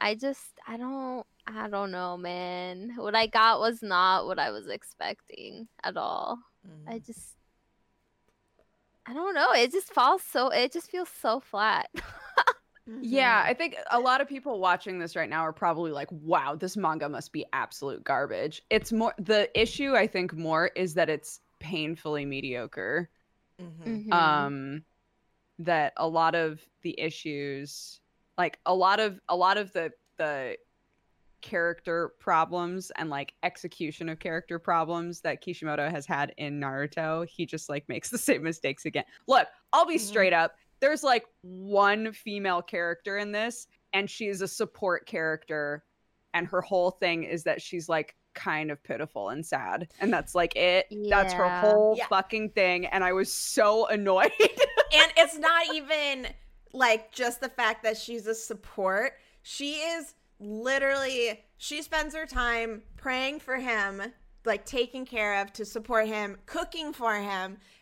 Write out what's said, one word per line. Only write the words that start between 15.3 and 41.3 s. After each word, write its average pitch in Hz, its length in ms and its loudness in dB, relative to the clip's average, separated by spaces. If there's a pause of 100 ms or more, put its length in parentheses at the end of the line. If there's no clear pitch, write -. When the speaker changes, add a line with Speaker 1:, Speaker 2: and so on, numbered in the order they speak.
Speaker 3:
are 156 120 -2
probably 165 380 0
like, 143 200 -6
"Wow, 151 440 0
this 185 200 -6
manga 160 320 0
must 131 240 -8
be 156 220 -6
absolute 131 500 -6
garbage." 135 680 -2
It's 220 200 0
more, 220 280 0
the 208 340 4
issue, 269 420 0
I 214 120 4
think, 180 260 -2
more 160 420 0
is 180 200 -2
that 170 120 4
it's 151 320 -4 (200)
painfully 156 680 -6
mediocre. 135 880 -2 (500)
Speaker 2:
Mm-hmm. 165 300 -16
Speaker 1:
Mm-hmm. 214 200 -4
Speaker 3:
Um, 147 720 2 (760)
that 165 380 0
a 165 100 0
lot 165 260 2
of 160 280 -2 (200)
the - 180 -6
issues, 143 1040 -8 (380)
like, 175 260 0
a 185 80 4
lot 190 260 4
of, 208 200 0 (100)
a 175 60 2
lot 185 220 4
of 196 160 -4
the, 165 180 -4 (260)
the 139 400 -4 (840)
character 170 800 -2
problems 175 760 0
and, 160 160 -6
like, 139 320 -8
execution 165 640 -6
of 160 80 -8
character 165 400 -6
problems 170 640 -2
that 151 220 -6
Kishimoto 151 480 -4
has 147 160 -8
had 147 300 -2
in 147 220 -6
Naruto, 147 680 -4
he - 180 -6
just, - 240 -10
like, 147 180 -6
makes - 220 -8
<laughs> - 0 -
the 240 80 -6
same 185 240 2
mistakes 151 440 -6
again. 156 200 -4 (220)
Look, 240 200 6 (260)
I'll 320 120 8
be 320 120 0
Speaker 2:
Mm-hmm. 220 100 -2
Speaker 3:
straight 196 260 4
up. 165 220 4 (260)
There's, 294 220 2
like, 240 220 2 (160)